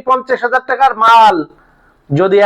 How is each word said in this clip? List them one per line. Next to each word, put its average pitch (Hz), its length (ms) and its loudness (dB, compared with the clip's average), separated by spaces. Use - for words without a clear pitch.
পঞ্চাশ 254 360 -4
হাজার 247 220 -4
টাকার 262 260 0
মাল 220 340 4
যদি 185 360 0